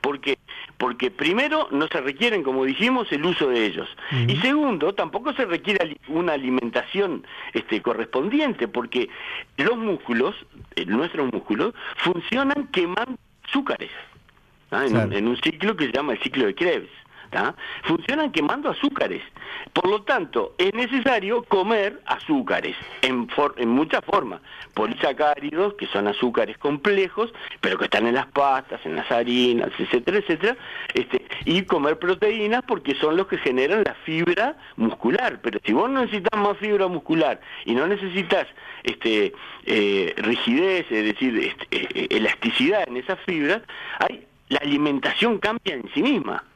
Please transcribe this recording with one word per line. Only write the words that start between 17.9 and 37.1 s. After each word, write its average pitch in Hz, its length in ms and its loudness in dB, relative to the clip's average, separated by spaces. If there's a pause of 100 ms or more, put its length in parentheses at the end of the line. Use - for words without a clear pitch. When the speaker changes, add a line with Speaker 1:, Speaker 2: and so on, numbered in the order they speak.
Speaker 1:
quemando 220 380 0
azúcares. 277 500 -2 (540)
Por 175 120 2
lo 208 140 4
tanto, 196 560 0
es 190 160 2
necesario 233 680 0
comer 202 640 2
azúcares 117 680 0 (280)
en 127 260 0
for-, 143 300 2
en 120 100 2
muchas 160 340 2
formas. 117 380 -2 (320)
Polisacáridos, 147 1000 0
que - 140 -8
son 101 200 0
azúcares 113 480 0
complejos, 196 720 0 (300)
pero - 160 0
que - 80 -2
están 104 220 2
en 117 80 2
las 131 140 0
pastas, 135 580 0
en 80 100 -4
las - 160 -4
harinas, 123 560 4 (100)
etcétera, 180 420 2
etcétera. 196 360 0 (380)
Este, 120 320 0 (180)
y 180 200 4
comer 156 340 2
proteínas 208 680 2
porque 160 280 -2
son 156 240 2
los 190 80 2
que 185 100 -2
generan 143 480 2
la 135 80 0 (140)
fibra 175 500 0 (200)
muscular. 143 640 0
Pero 107 200 -2
si 104 120 2
vos 208 160 2
no 269 100 0
necesitas 208 400 0
más 202 160 2
fibra 202 320 2
muscular 160 520 2 (260)